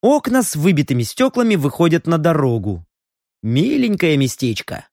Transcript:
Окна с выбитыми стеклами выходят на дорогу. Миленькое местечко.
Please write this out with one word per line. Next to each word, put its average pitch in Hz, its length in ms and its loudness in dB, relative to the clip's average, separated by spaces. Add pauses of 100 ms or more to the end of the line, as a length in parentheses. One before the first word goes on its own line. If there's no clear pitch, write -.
Окна 262 400 2
с - 140 -4
выбитыми 147 480 0
стеклами 233 520 0
выходят 165 520 0
на 165 100 0
дорогу. 120 720 0 (560)
Миленькое 180 720 0
местечко. 123 760 -4